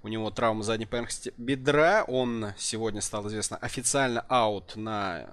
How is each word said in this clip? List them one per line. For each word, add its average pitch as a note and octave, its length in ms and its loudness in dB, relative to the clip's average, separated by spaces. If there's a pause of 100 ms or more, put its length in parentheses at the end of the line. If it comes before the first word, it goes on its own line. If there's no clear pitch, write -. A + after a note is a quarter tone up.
У - 40 -8
него A2 220 -2
травма A2 320 2
задней A2 240 -2
поверхности - 520 -6
бедра. C#3+ 680 4
Он, A#2+ 500 0
сегодня A2 440 -2
стало G#2 280 -4
известно, G#2+ 280 -4
официально B2 720 0
аут G#2+ 460 2
на G2+ 580 -4